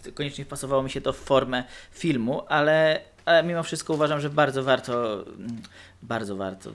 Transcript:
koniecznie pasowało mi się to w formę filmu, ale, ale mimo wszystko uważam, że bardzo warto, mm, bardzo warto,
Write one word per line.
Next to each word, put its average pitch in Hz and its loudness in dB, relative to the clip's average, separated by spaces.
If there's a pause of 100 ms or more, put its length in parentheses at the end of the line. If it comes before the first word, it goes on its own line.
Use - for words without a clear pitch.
(140)
koniecznie 139 -8
pasowało 135 -2
mi 131 -4
się 135 -8
to 135 0
w - -6
formę 127 2 (280)
filmu, 135 0
ale, 156 4 (260)
ale 165 6
mimo 170 -2
wszystko 156 -4
uważam, 151 2
że 147 -2
bardzo 139 2
warto, 120 0
mm, 220 -10 (400)
bardzo 113 -6
warto, 95 -8